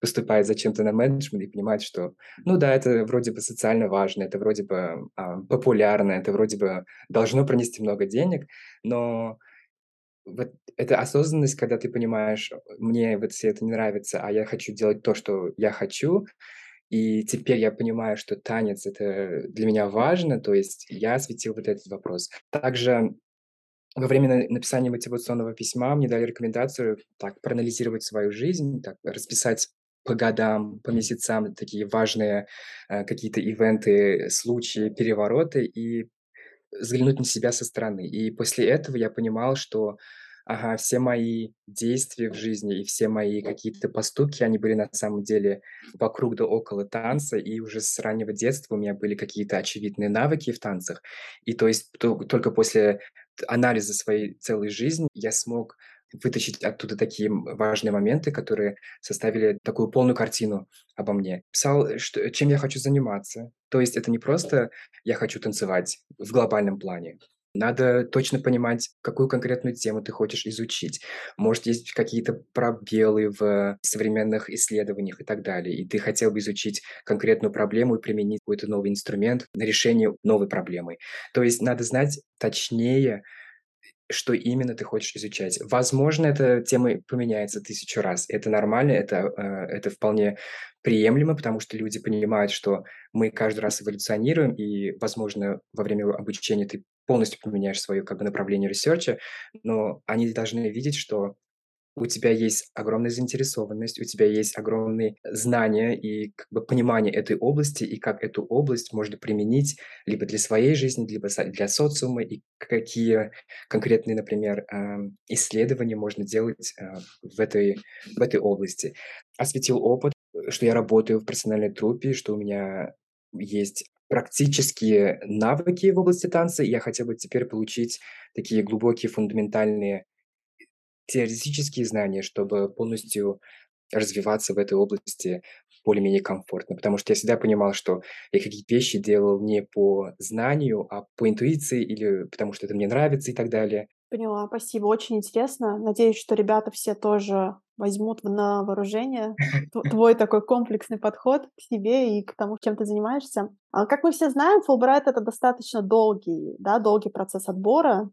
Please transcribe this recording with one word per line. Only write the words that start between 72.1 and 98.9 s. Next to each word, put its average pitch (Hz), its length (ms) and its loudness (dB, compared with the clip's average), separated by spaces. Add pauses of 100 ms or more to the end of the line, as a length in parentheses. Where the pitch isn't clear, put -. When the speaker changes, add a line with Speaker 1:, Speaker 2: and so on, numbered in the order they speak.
Speaker 1:
пробелы 107 800 2
в 101 520 0
современных 107 680 0
исследованиях 101 680 -2
и - 40 -16
так - 180 -4
далее, 90 320 -4
и 90 120 -6
ты 107 120 -2
хотел 107 320 0
бы 107 80 -4
изучить 104 440 -6 (220)
конкретную 208 480 2
проблему 202 440 2
и 110 40 -4
применить 107 440 -2
какой-то 104 220 -4
новый 101 240 -2
инструмент 104 640 -2
на 104 80 -4
решение 110 600 4
новой 104 260 4
проблемы. 87 480 -6 (360)
То 127 100 2
есть 120 180 2
надо 120 240 0
знать 135 360 0 (180)
точнее, 117 840 0 (880)
что - 220 -2
именно 123 420 0
ты - 100 -10
хочешь - 300 -6
изучать. 104 440 -6 (120)
Возможно, 139 560 2
эта 131 340 4
тема 123 300 2 (160)
поменяется 107 540 -2
тысячу - 400 -6
раз. 92 280 -2
Это 107 200 -2
нормально, 110 440 4
это, 98 440 0
э, 104 60 -6 (340)
это 101 140 -4
вполне 107 460 0 (460)
приемлемо, 123 520 4
потому 113 260 -4
что - 160 -10
люди 107 220 -6
понимают, 107 520 0
что - 320 -2 (300)
мы 110 180 2
каждый 107 300 0
раз 104 200 -2
эволюционируем, 113 720 0
и, 101 460 -4
возможно, 104 580 -4 (140)
во 107 120 -4
время 104 300 0
обучения 104 520 -2
ты - 160 -12 (240)
полностью 113 360 2
поменяешь 98 380 -2
своё, 98 240 -2
как 92 140 -8
бы, 104 60 -4
направление 101 440 0
ресёрча, 165 500 0 (440)